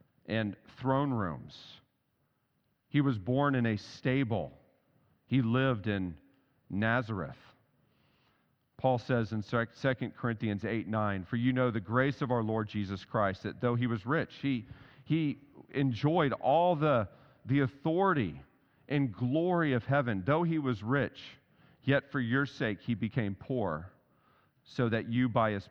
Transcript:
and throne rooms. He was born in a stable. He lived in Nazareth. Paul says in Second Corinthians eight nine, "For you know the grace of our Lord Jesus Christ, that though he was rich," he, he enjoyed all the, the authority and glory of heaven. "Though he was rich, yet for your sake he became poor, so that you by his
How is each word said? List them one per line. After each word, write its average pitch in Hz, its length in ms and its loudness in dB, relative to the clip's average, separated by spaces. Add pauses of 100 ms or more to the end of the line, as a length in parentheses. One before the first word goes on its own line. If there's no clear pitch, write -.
(280)
and 104 280 -2 (220)
throne 135 340 0
rooms. 90 720 -6 (1080)
He 147 120 2
was 135 160 2
born 135 380 0
in 120 100 2
a 107 120 0
stable. 117 760 -2 (720)
He 131 160 2
lived 120 460 2
in 95 280 -2 (540)
Nazareth. 107 640 -2 (1400)
Paul 131 220 2
says 117 320 -2
in 107 100 -4
Second 117 720 -4
Corinthians 107 480 -4
eight 107 240 -4
nine, 104 380 -2
"For 120 120 -4
you 123 160 2
know 127 180 2
the 110 80 -2
grace 127 420 0
of 123 100 -2
our 117 120 2
Lord 110 240 -2
Jesus 98 360 -4
Christ, 98 400 -2
that 92 160 -8
though 120 160 0
he 123 120 0
was 110 180 -4
rich," 139 360 -2
he, 127 260 -2 (360)
he 151 360 -2 (320)
enjoyed 139 640 2
all 170 420 4
the, 143 340 2 (360)
the 139 160 2
authority 156 800 0 (480)
and 135 240 0
glory 156 640 2
of 120 120 0
heaven. 120 380 0
"Though 156 200 2
he 160 160 2
was 123 240 -2
rich, 127 400 0 (600)
yet 139 280 2
for 139 80 -2
your 127 260 2
sake 110 360 -4
he 120 120 -2
became 101 420 -2
poor, 92 560 -4 (720)
so 120 260 0
that 113 200 -2
you 123 200 2
by 110 220 2
his 98 200 -4